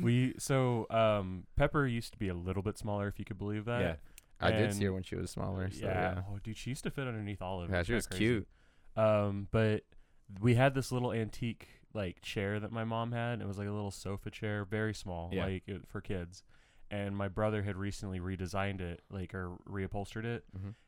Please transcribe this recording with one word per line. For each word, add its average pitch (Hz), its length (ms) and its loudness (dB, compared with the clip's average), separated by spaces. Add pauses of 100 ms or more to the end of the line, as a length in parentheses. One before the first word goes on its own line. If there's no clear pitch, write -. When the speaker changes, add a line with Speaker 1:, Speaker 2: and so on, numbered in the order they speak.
Speaker 1:
We, 120 360 6
so, 127 520 2
um, 104 560 4 (100)
Pepper 143 320 6
used 117 260 -2
to - 60 -18
be 101 80 0
a 90 60 0
little 90 300 -2
bit 104 140 -2
smaller, 104 300 -2
if 98 120 -4
you 101 60 -8
could 95 120 -8
believe 104 280 -4
that. 120 160 0
Speaker 2:
Yeah. 85 140 2 (520)
Speaker 3:
I - 40 8
did 107 220 4
see 101 100 0
her 98 40 4
Speaker 1:
And 95 80 2
Speaker 3:
when 92 80 -4
she - 120 -6
was 87 160 -2
smaller, 92 400 -2
so, 87 140 -6
Speaker 1:
yeah. 92 300 0
Speaker 3:
yeah. 92 60 -2 (100)
Speaker 1:
Oh, 101 120 -6
dude, 110 140 -8
she - 140 -6
used 139 120 -6
to 165 80 -2
fit 135 160 -4
underneath 104 340 -4
Olive. 90 280 -4
Speaker 3:
Yeah, 92 100 4
Speaker 1:
It's 87 80 2
Speaker 3:
she 113 40 0
Speaker 1:
kinda 120 60 4
Speaker 3:
was - 100 0
Speaker 1:
crazy. 92 180 0
Speaker 3:
cute. 113 220 2 (500)
Speaker 1:
Um, 101 540 4
but 110 320 4 (560)
we 117 160 8
had 131 180 6
this 131 180 -2
little 123 220 0
antique, 113 540 -4 (260)
like, 95 280 -4
chair 104 380 -2
that 104 120 -6
my 113 120 -2
mom 113 280 -2
had. 117 300 -2
It 98 60 -4
was, 98 100 -4
like, 101 100 -2
a 101 40 -2
little 104 200 -2
sofa 101 400 -6
chair, 104 340 -2
very 107 280 0
small, 87 400 -6
Speaker 2:
Yeah. 95 120 0
Speaker 1:
like, 95 220 -2
it, 98 200 -8
for 104 140 -8
kids. 90 420 -6 (460)
And 101 260 -2
my 101 140 0
brother 107 340 2
had 101 140 -2
recently 98 420 -4
redesigned 95 600 -2
it, 87 280 -6
like, 95 240 -8
or 90 220 -4 (120)
reupholstered 101 580 -4
it. 117 180 -4 (140)
Speaker 3:
Mm-hmm. 98 120 -6 (180)